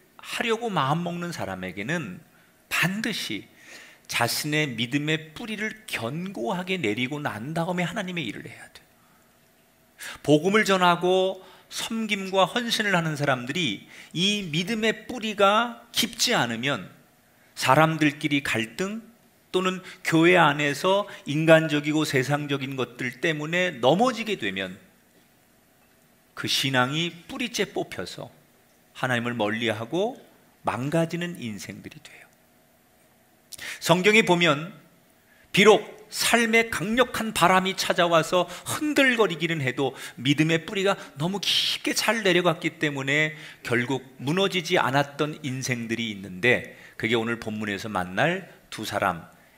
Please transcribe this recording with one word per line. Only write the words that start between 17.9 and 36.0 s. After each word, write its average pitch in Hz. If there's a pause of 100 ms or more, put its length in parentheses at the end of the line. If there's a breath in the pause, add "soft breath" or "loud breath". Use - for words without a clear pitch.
갈등 185 (500)
또는 185 (220 loud breath)
교회 165
안에서 156 (160 loud breath)
인간적이고 151
세상적인 139
것들 127
때문에 165
넘어지게 208
되면 95 (1600)
그 -
신앙이 135
뿌리째 233
뽑혀서 - (600)
하나님을 120
멀리하고 113 (380)
망가지는 165
인생들이 101
돼요. - (1500 loud breath)
성경에 202
보면 170 (800 soft breath)
비록 208 (140)